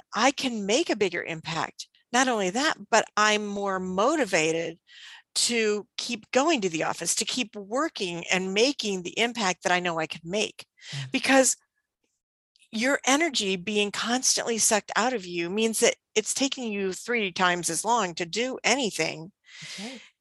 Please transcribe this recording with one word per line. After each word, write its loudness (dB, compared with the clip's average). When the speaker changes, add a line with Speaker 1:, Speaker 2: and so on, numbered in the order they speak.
Speaker 1:
I 4
can -2
make 2
a 0
bigger 0
impact." -6
Not 4
only 0
that, -2
but 6
I'm 4
more -4
motivated 0
to 0
keep -8
going 4
to 0
the -2
office, -2
to -2
keep -4
working -4
and 0
making 0
the -8
impact -2
that 0
I 4
know -2
I -2
can -14
make. -6
Speaker 2:
Yeah. -8
Speaker 1:
Because 4
your 2
energy 2
being 0
constantly 0
sucked 2
out 2
of -6
you -4
means 0
that 4
it's 0
taking -2
you -2
three -4
times 2
as -4
long 2
to -6
do -4
anything. 0
Speaker 2:
That's -14
right. -12